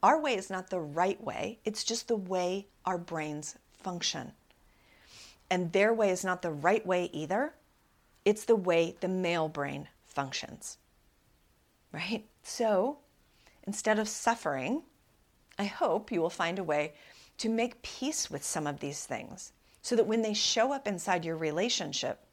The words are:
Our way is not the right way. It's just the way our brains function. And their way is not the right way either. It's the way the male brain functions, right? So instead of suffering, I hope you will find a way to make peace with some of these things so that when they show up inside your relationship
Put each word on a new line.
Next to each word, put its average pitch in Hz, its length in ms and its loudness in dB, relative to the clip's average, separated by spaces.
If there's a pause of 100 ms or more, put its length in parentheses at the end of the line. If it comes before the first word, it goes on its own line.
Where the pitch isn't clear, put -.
Our 277 160 8
way 277 160 0
is 190 140 -4
not 185 200 -6
the 185 100 -2
right 165 420 0
way. - 420 -4
It's 214 180 -4
just - 240 -4
the 240 80 2
way 185 540 -2 (160)
our 185 140 0
brains 156 580 -6 (160)
function. 170 600 -6 (1160)
And 180 220 0
their 202 200 6
way 220 180 4
is 185 140 0
not 185 180 -2
the 170 100 -2
right 175 340 2
way 180 260 2
either. 185 420 -2 (720)
It's 208 200 4
the 233 100 6
way 170 460 4
the 185 80 0
male 175 400 2
brain 143 400 -6 (180)
functions, - 720 -6 (1120)
right? 175 320 -6 (200)
So 226 540 2 (680)
instead 208 320 0
of 214 100 0
suffering, 214 760 -2 (760)
I 202 60 0
hope 202 460 0
you 190 100 0
will 165 100 2
find 170 280 -2
a 196 60 -4
way 147 300 0 (440)
to 226 100 -2
make 226 340 0
peace - 480 -4
with 143 120 -8
some 156 240 -4
of 143 140 -4
these 143 240 -8
things - 480 -10 (300)
so - 140 0
that 220 100 6
when 226 160 2
they 214 120 0
show 233 380 2
up 269 160 -4
inside 180 360 0
your 165 120 -2
relationship 160 840 -2 (120)